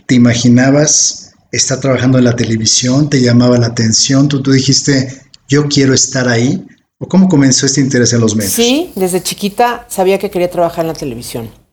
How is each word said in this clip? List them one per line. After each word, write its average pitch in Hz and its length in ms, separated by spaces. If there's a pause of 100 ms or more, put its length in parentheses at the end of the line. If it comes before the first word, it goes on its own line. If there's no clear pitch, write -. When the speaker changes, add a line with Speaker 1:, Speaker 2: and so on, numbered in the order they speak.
Speaker 1:
¿te 131 80
imaginabas 123 1160 (180)
estar 123 280
trabajando 131 380
en 123 60
la 120 120
televisión? 120 760
¿Te 139 100
llamaba 123 380
la 117 80
atención? 117 600
¿Tú, 143 140
tú 139 100
dijiste, 135 680 (260)
"Yo 143 200
quiero 139 260
estar 127 340
ahí"? 123 380 (320)
¿O - 100
cómo 185 220
comenzó 139 380
este 131 120
interés 123 320
en 120 100
los 107 140
medios? 101 180
Speaker 2:
Sí, 254 420
desde 185 260
chiquita 233 680
sabía 190 300
que 196 140
quería 175 180
trabajar 170 360
en - 20
la 160 80
televisión. 117 560 (220)